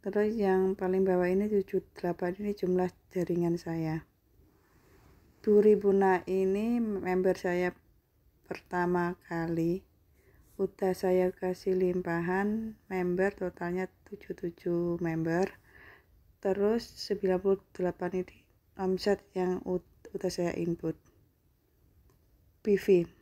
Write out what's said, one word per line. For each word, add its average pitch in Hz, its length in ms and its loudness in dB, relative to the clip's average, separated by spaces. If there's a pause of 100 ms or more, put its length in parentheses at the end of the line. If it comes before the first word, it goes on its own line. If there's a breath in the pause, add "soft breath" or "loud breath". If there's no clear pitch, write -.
Terus 208 320 0
yang 190 400 2
paling 190 320 0
bawah 180 240 2
ini 202 160 2
tujuh 196 320 0 (160)
delapan, 175 480 -4
ini 208 80 -2
jumlah 180 400 0 (240)
jaringan 170 400 0
saya. 160 480 -6 (1400 soft breath)
Duri 208 400 6
Buna 196 480 2
ini 202 560 0
member 185 560 0
saya 180 320 -2 (720)
pertama 175 720 -2 (160)
kali. 165 480 -2 (800 soft breath)
Udah 190 320 -2
saya 185 400 2
kasih 185 480 -4
limpahan 185 960 -2 (160)
member, 185 400 0
totalnya 180 560 -6 (240)
tujuh 202 240 -12
tujuh 170 640 -4
member. 165 560 -2 (880 loud breath)
Terus 202 400 0
sembilan 185 560 -2
puluh 196 320 0
delapan 180 560 -4
ini - 100 -20 (380)
omset 190 480 0 (100)
yang 185 320 -2
ud-, - 480 -6
udah 185 160 -4
saya 175 240 -2
input. 165 400 -4 (1700)
P 202 160 4
V. 175 320 4 (120)